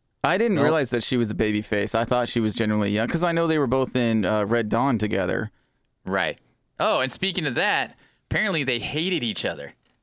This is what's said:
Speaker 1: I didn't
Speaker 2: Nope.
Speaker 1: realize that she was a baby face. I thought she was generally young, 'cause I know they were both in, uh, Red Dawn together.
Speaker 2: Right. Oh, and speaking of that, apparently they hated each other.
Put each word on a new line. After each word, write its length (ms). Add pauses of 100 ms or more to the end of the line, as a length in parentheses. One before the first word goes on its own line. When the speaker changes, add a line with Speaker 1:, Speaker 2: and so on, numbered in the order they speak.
(240)
Speaker 1:
I 140
didn't 180
Speaker 2:
Nope. 80
Speaker 1:
realize 260
that 140
she 120
was 160
a 40
baby 260
face. 340
I 80
thought 240
she 140
was 140
generally 360
young, 160
'cause 160
I 80
know 160
they 120
were 80
both 280
in, 300
uh, 200
Red 220
Dawn 300
together. 540 (540)
Speaker 2:
Right. 320 (440)
Oh, 180
and 120
speaking 340
of 100
that, 400 (340)
apparently 360
they 140
hated 440
each 220
other. 280 (300)